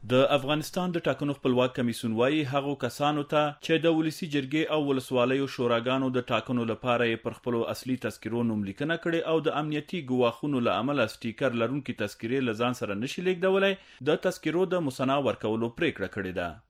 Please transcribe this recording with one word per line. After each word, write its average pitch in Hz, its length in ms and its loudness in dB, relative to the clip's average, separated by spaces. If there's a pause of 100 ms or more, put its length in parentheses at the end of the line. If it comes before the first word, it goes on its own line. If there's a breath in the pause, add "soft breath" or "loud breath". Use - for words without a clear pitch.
(120)
د 131 220 6
افغانستان 151 600 0
د 165 100 -2
ټاکنو 143 320 0
خپلواک 127 400 2
کمیسیون 120 400 -2
وایي 143 320 4
هغو 143 240 0 (100)
کسانو 143 480 0
ته 151 100 4 (240)
چې 160 200 2
د 165 100 6
ولسي 160 380 -2
جرګې 147 420 0
او 151 140 2
ولسوالیو 131 640 2
شوراګانو 127 640 0
د 120 120 -2
ټاکنو 117 400 0
لپاره 120 380 2
یې 113 160 -2
پر 113 160 -4
خپلو 117 240 0 (100)
اصلي 127 220 -4 (100)
تذکرو 113 440 -2
نوم 107 200 0
لیکنه 151 360 -2
کړې 165 280 0
او 160 140 4
د 143 140 -2
امنیتي 151 400 -4 (100)
ګواښونو 123 560 2
له 95 160 2
امله 131 320 2
سټیکر 120 480 -2
لرونکي 127 400 -4
تذکرې 120 460 -2
له 107 120 -2
ځان 120 200 0
سره 101 200 -4
نشي 147 240 -6
لېږدولی، 190 480 2 (380 loud breath)
د 165 160 2
تذکرو 170 360 0 (120)
د 175 120 0
مصنع 135 400 0
ورکولو 113 540 0
پریکړه 110 340 -2
کړې 95 240 -4
ده. 87 80 -2 (220)